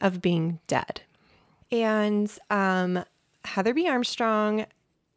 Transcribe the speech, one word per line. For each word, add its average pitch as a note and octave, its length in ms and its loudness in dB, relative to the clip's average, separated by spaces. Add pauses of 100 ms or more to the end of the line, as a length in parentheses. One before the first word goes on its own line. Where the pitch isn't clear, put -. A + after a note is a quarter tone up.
of F#3 220 0
Being E3+ 440 0
Dead. - 360 -4 (680)
And, G#3 600 0 (200)
um, F#3 540 0 (400)
Heather G#3+ 300 -2
B. E4 140 2
Armstrong, A3 800 0 (500)